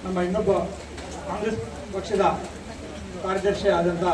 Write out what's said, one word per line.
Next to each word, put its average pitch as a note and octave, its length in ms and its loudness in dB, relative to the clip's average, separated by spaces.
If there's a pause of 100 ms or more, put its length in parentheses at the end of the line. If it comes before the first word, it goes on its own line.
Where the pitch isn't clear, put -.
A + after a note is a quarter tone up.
ನಮ್ಮ F#3 180 0
ಇನ್ನೊಬ್ಬ G3 300 2 (760)
ಕಾಂಗ್ರೆಸ್ G#3+ 680 -4
ಪಕ್ಷದ F#3+ 280 0 (1000)
ಕಾರ್ಯದರ್ಶಿ F#3+ 460 2
ಆದಂಥ F3 340 4 (100)